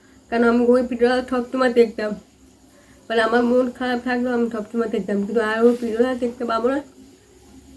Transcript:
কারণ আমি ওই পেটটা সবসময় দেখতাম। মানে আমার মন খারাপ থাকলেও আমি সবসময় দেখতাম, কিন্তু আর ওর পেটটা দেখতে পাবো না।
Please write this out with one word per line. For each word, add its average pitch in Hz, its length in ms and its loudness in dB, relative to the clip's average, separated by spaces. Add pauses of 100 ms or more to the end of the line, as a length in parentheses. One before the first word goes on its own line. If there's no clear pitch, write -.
(300)
কারণ 233 140 0
আমি 240 220 2
ওই 247 200 4
পেটটা 247 440 0
সবসময় 247 420 -2
দেখতাম। 214 400 0 (960)
মানে 226 140 0
আমার 233 220 2
মন 247 260 2
খারাপ 247 340 -4
থাকলেও 247 280 -2
আমি 233 180 0
সবসময় 226 380 -4
দেখতাম, 208 280 -4
কিন্তু 208 240 -2
আর 220 240 0
ওর 240 160 4
পেটটা 233 340 0
দেখতে 247 300 -6
পাবো 226 240 -2
না। 269 120 -2 (960)